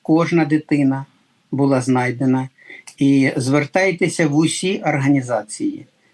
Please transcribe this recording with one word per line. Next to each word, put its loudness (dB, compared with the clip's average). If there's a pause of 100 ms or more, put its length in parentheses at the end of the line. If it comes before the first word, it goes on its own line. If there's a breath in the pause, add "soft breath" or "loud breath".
кожна 2
дитина 0 (460)
була 0
знайдена. 0 (480 loud breath)
І 4
звертайтеся 0
в -2
усі 0
організації, -2 (280)